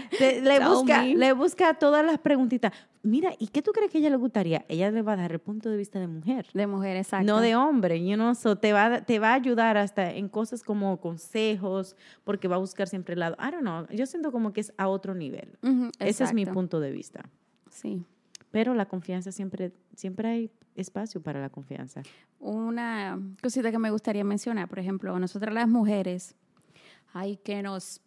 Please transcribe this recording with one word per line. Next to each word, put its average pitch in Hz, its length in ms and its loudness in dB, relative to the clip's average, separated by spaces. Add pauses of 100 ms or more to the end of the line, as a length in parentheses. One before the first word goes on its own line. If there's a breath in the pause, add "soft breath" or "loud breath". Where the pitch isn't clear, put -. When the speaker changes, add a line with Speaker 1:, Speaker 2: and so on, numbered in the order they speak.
(180)
Speaker 1:
te, 262 240 4
le 269 160 6
Speaker 2:
Tell 269 120 6
Speaker 1:
busca, 262 340 6
Speaker 2:
me. 262 120 2
Speaker 1:
le 262 180 6
busca 320 420 4
todas 302 280 4
las 320 140 2
preguntitas. 254 540 2 (320 loud breath)
Mira, 285 340 2
¿y 214 120 -4
qué 294 120 0
tú 415 100 0
crees 415 200 0
que 320 80 2
a - 20 4
ella 302 80 4
le 277 60 4
gustaría? 190 540 0
Ella 175 200 0
le 220 140 0
va 214 100 0
a - 20 0
dar 175 160 -2
el 165 80 -4
punto 214 300 -8
de 214 80 -2
vista 202 220 -6
de 185 80 -4
mujer. 170 480 -4
Speaker 2:
De 202 100 0
mujer, 196 320 -2
exacto. 196 300 -2
Speaker 1:
No 208 120 4
de 226 160 4
hombre, 220 480 2
you 196 120 0
know, 226 180 2
so 220 240 2
te 214 160 4
va, 226 280 4
te 220 180 2
va 220 120 4
a - 40 6
ayudar 233 420 4
hasta 196 340 0
en 196 160 -6
cosas 220 360 -6
como 196 360 -2
consejos, 190 960 -4 (280 soft breath)
porque 196 240 -2
va 180 80 2
a 185 40 2
buscar 190 280 -4
siempre 180 260 -8
el 175 60 -2
lado. 165 200 -2
I 269 120 -4
don't 339 100 -6
know, 165 240 -4 (100)
yo 254 120 -2
siento 311 240 -6
como 226 200 -2
que 208 100 -4
es 214 160 -12
a 196 100 0
otro 196 260 -2
nivel. - 480 -10
Speaker 2:
Ujú, 247 380 2
Speaker 1:
Ese 214 240 0
es 240 100 2
mi 220 80 2
Speaker 2:
exacto. 185 180 -2
Speaker 1:
punto 170 200 -2
de 139 120 -2
vista. - 300 -12 (480)
Speaker 2:
Sí. 196 340 -10 (460)
Speaker 1:
Pero 226 240 0
la 208 140 0
confianza 185 440 -8
siempre, 190 420 -8 (220)
siempre 190 320 -6
hay 233 240 -4 (240)
espacio 196 460 -8
para 147 180 -8
la 139 100 -8
confianza. 135 520 -14 (380 loud breath)
Speaker 2:
Una 226 800 -6 (240)
cosita 247 260 -2
que 226 80 -2
me 220 140 0
gustaría 208 320 -2
mencionar, 202 440 -2
por 190 120 -12
ejemplo, 185 360 -4
a 180 40 -2
nosotras 196 340 -4
las 233 140 0
mujeres, 208 640 0 (800 soft breath)
ay, 196 300 -8
que 202 200 -6
nos 196 440 -10